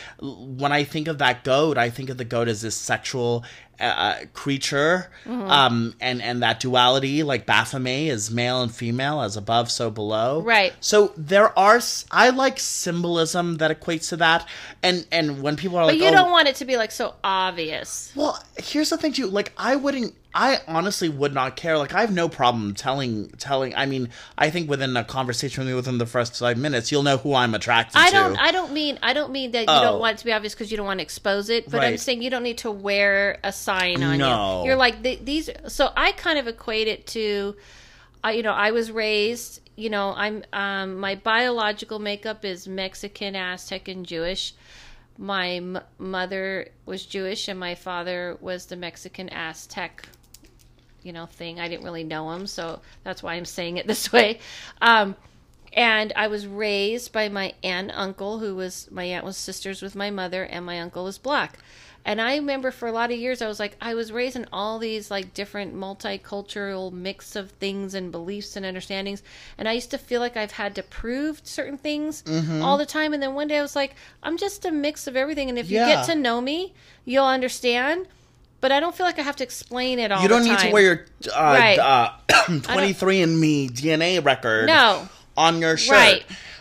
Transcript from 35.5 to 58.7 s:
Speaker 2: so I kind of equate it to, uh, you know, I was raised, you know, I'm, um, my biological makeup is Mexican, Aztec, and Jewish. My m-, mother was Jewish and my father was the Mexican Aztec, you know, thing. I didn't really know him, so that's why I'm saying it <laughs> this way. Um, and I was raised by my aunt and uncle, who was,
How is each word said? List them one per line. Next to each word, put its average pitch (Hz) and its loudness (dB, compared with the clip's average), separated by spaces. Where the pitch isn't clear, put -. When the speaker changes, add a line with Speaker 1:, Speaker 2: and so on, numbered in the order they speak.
Speaker 2:
so 254 0
I 320 2
kind 339 -2
of 240 -4
equate 220 -4
it - -6
to, 208 -4
uh, 220 -2
you 226 -2
know, 214 0
I 214 0
was 226 -2
raised, 214 -2
you 214 -6
know, 202 -2
I'm, 214 -4
um, 196 -4
my 196 -4
biological 220 -2
makeup 208 -8
is 185 -10
Mexican, 190 -10
Aztec, 185 -8
and 185 -12
Jewish. 175 -6
My 196 -4
m-, 180 -8
mother 190 -6
was 185 -12
Jewish 190 -6
and 190 -8
my 175 -8
father 175 -8
was 185 -10
the 180 -14
Mexican 175 -14
Aztec, 165 -12
you 180 -16
know, 165 -14
thing. 170 -14
I 170 -6
didn't 170 -10
really 165 -10
know 156 -8
him, 185 -10
so 165 -10
that's 185 -12
why 175 -8
I'm 175 -8
saying 175 -8
it - -8
<laughs> 220 0
this - -6
way. 226 4
Um, 214 4
and 220 2
I 214 0
was 208 -8
raised 208 -4
by 220 -2
my 196 -6
aunt 185 -6
and - -12
uncle, 196 -6
who 208 -6
was, 185 -10